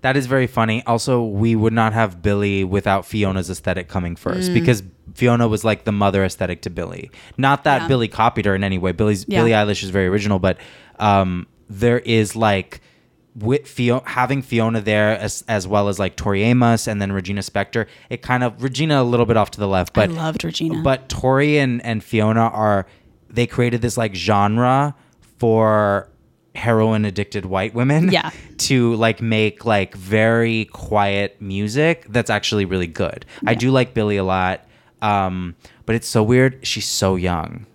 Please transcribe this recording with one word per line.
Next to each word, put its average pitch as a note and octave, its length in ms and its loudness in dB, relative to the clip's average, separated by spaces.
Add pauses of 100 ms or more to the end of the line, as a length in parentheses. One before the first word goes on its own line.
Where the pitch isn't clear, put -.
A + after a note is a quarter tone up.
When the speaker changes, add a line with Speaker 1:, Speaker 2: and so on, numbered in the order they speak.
Speaker 1:
That C3 100 0
is C3+ 100 -2
very B2+ 200 0
funny. A2+ 400 -2
Also, A#2+ 380 0
we A2 320 0
would A2 160 2
not A2+ 200 2
have G2+ 300 -2
Billie G2+ 400 0
without G2 420 0
Fiona's F#2+ 460 -2
aesthetic F2+ 380 -6
coming F2 260 -4
first F3+ 360 -4
Speaker 2:
Mm. F3+ 40 -2
Speaker 1:
because C3 280 2 (320)
Fiona A#2+ 340 2
was, G#2+ 160 -2
like, G#2+ 200 0
the A2 60 -2
mother G2+ 340 2
aesthetic F2+ 380 -4
to F#2+ 80 -8
Billie. F2 400 -10 (260)
Not C3+ 280 0
that C#3+ 180 2
Speaker 2:
Yeah. E3 60 -8
Speaker 1:
Billie B2 200 2
copied A2 360 0
her G2+ 100 2
in F#2+ 80 -2
any F#2+ 160 -2
way. F2+ 140 -2
Billie's, G#2 340 0
Speaker 2:
Yeah. D#3 140 0
Speaker 1:
Billie A#2 100 4
Eilish G#2 320 2
is G2 80 -8
very F#2+ 160 2
original, G2+ 320 0
but, F2+ 200 0 (420)
um, F#2+ 460 2 (220)
there A#2+ 320 0
is, A2 360 0
like, G#2 440 0 (540)
with A#2+ 320 -2
Fio-, B2 400 0
having C3 360 0
Fiona A2+ 380 0
there G#2+ 380 2
as, - 300 -8
as G#2 180 -2
well G2+ 220 0
as, G2 100 -4
like, F#2+ 180 -4
Tori G2+ 280 -2
Amos A#2 420 2
and G#2 160 -4
then G2 100 -4
Regina G2 280 -4
Spektor, G2+ 460 -4 (220)
it A#2+ 140 -10
kind B2+ 220 -2
of, A2+ 180 -4
Regina C3+ 400 0
a B2 100 2
little A#2+ 140 2
bit A2+ 100 2
off G#2 140 0
to - 80 -18
the G#2 100 -2
left, F#2 300 0
Speaker 2:
I G#2 80 4
Speaker 1:
but E3 80 -4
Speaker 2:
loved D#3+ 300 -6
Regina. D#3+ 380 -4
Speaker 1:
but C3 260 0
Tori C#3+ 500 2
and, B2 260 0
and A2+ 200 -4
Fiona A2 380 2
are, G#2+ 440 0 (420)
they A#2 200 0
created A#2+ 340 0
this, A#2 140 -2
like, A2+ 180 -2
genre A2 800 2 (440)
for G#2+ 680 2 (460)
heroin A2 500 2
addicted G2+ 400 -4
white F#2+ 300 -4
women D3 360 2
Speaker 2:
Yeah. E3 200 0 (140)
Speaker 1:
<laughs> - 140 -20
to, A#2+ 360 2
like, A2+ 260 0
make, A2 460 0
like, G2+ 280 0
very A2 800 0
quiet G2+ 680 -2
music G#2+ 680 -2
that's A2+ 220 -2
actually G#2 340 0
really F2+ 220 -2
good. E2 400 -8 (200)
I A2 60 2
Speaker 2:
Yeah. A2+ 60 0
Speaker 1:
do B2 120 0
like B2+ 220 2
Billie G#2 240 0
a G2 80 -2
lot, F#2 380 -2 (400)
um, F#2 520 -2 (300)
but A2+ 100 -2
it's A#2 140 -4
so A#2 140 2
weird. B2+ 400 2
She's - 240 -6
so F#2+ 300 0
young. E2+ 580 -4